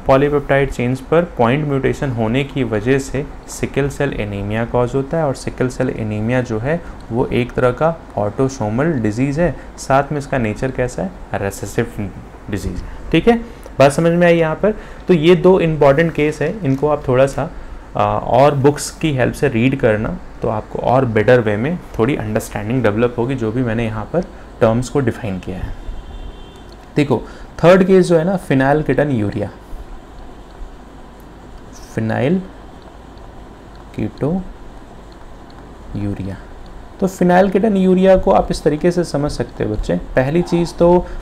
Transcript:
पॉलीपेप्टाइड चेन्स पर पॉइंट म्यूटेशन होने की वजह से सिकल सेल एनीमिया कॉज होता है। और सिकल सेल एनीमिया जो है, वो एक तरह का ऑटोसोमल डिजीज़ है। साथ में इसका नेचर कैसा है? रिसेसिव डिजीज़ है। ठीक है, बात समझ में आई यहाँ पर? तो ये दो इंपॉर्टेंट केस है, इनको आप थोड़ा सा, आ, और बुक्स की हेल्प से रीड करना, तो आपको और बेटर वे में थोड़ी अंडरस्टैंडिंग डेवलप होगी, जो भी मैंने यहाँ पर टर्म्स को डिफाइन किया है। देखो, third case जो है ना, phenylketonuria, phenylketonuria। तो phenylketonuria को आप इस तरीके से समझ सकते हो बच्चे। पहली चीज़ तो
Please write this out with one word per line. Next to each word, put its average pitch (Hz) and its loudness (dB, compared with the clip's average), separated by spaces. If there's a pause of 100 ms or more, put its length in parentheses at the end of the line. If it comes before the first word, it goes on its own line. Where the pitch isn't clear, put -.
पॉलीपेप्टाइड 139 2
चेन्स 127 -2
पर 165 2
पॉइंट 147 0
म्यूटेशन 131 -2
होने 117 0
की 139 -4
वजह 110 0
से 135 -6 (220)
सिकल 139 -4
सेल 139 -4
एनीमिया 104 -4
कॉज 120 0
होता 135 -2
है। 160 0
और 135 -2
सिकल - -4
सेल 127 -4
एनीमिया 110 -2
जो 117 -2
है, 147 -2 (280)
वो 117 0
एक 123 -2
तरह 123 2
का 156 0 (160)
ऑटोसोमल 113 0
डिजीज़ 131 -2
है। 170 0 (220)
साथ 139 0
में 147 -4
इसका 139 -4
नेचर 110 -2
कैसा 131 -4
है? 190 -4 (240)
रिसेसिव 101 -4 (400)
डिजीज़ 95 -4
है। - -10
ठीक 165 2
है, 233 2 (340)
बात 139 6
समझ 165 2
में 175 4
आई 170 6
यहाँ 156 2
पर? 208 0 (340)
तो 185 6
ये 165 6
दो 180 6
इंपॉर्टेंट 156 4
केस 147 0
है, 185 -2
इनको 135 2
आप 147 -2
थोड़ा 131 4
सा, 135 -4 (460)
आ, 104 2
और 139 4
बुक्स 143 2
की 160 -2
हेल्प 120 0
से 143 0
रीड 131 2
करना, 113 0 (240)
तो 120 -2
आपको 107 -6
और 127 2
बेटर 113 4
वे 107 0
में 147 -2 (200)
थोड़ी 113 2
अंडरस्टैंडिंग 110 -4
डेवलप 113 2
होगी, 123 0
जो 113 -2
भी 127 0
मैंने 117 -2
यहाँ 110 -4
पर 165 0 (400)
टर्म्स 117 2
को 143 -2
डिफाइन 107 -4
किया 92 -10
है। - -6 (1200)
देखो, 143 2 (420)
third 185 8
case 185 6
जो 170 4
है 156 0
ना, 185 0 (100)
phenylketonuria, 135 2 (2500)
phenylketonuria। - -8 (680)
तो 190 2
phenylketonuria 185 4
को 196 2
आप - 4
इस - -6
तरीके 156 2
से 175 0
समझ 147 -2
सकते - -6
हो 107 -2
बच्चे। 165 -2
पहली 147 0
चीज़ 175 -2
तो 175 4 (160)